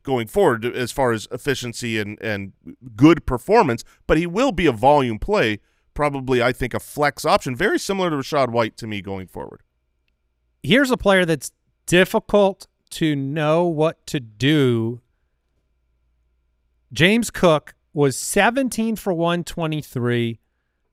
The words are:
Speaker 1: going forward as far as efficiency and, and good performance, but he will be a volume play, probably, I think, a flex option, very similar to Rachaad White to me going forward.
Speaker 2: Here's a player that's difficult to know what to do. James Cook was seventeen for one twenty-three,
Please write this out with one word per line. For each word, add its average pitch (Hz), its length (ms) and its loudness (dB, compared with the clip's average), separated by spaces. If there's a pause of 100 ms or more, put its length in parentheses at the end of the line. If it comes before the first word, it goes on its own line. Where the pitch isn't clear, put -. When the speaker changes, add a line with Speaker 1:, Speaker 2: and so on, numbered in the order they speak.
Speaker 1:
going 123 240 -2
forward 123 380 2
as 120 260 -4
far 127 220 -2
as 110 180 -6
efficiency 120 720 -6
and, 104 200 -10
and 98 320 -8 (440)
good 151 280 6
performance, 131 600 2 (240)
but 156 100 2
he 175 80 -2
will 226 240 0
be 165 160 0
a 135 60 4
volume 123 480 2
play, 139 400 -2 (340)
probably, 135 480 -2
I 127 100 2
think, - 220 -6
a 87 60 -6
flex - 440 -4
option, 156 300 0
very 208 240 -2
similar 185 320 -4
to 151 60 -2
Rachaad 135 340 -2
White 117 280 -2
to 113 100 -12
me 104 120 -8
going 95 280 -10
forward. 52 340 -16 (1000)
Speaker 2:
Here's 254 260 4
a 233 60 0
player 190 280 2
that's 160 280 -4 (340)
difficult 196 800 2 (240)
to 156 240 -2
know 151 520 0
what 160 420 -2
to 151 100 -4
do. 120 840 0 (1900)
James 196 380 2
Cook - 440 0 (180)
was 143 240 0
seventeen 226 800 -2
for 196 160 -4
one 170 320 -2
twenty-three, 120 920 -4 (540)